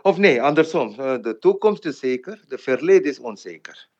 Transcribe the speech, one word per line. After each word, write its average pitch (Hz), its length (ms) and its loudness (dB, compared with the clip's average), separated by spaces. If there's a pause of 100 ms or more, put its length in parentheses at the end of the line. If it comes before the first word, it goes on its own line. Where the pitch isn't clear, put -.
of 190 160 2
nee, 160 240 4
andersom. 151 580 0
Eh, 131 220 -4
de 110 180 -6
toekomst 196 460 0
is 147 140 -8
zeker, 127 480 -6
de 123 100 -12
verleden 147 540 2
is - 80 -10
onzeker. 98 680 -16 (120)